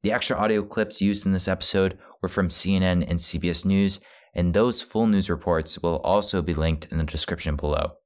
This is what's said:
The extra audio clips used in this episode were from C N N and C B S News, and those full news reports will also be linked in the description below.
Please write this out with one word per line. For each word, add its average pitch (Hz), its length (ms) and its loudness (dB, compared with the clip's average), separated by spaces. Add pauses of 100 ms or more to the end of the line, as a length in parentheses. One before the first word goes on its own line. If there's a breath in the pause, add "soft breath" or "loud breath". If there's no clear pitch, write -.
The 104 100 -2
extra 120 240 -2
audio 104 260 2
clips 104 400 -4
used 101 240 0
in 98 60 2
this 92 160 0
episode 95 500 0 (240 loud breath)
were 92 60 -4
from 90 220 0
C 95 260 0
N 92 80 2
N 90 180 2
and 85 180 -2
C - 160 0
B 87 140 0
S 82 140 -4
News, 98 340 2 (340 loud breath)
and 87 220 0
those 113 260 2
full 110 280 0
news 98 200 2
reports 82 540 -2
will 85 220 0
also 98 380 2
be 82 120 -2
linked 78 380 -2
in 80 60 -2
the 80 60 0
description 78 520 -4
below. 76 380 -2 (120)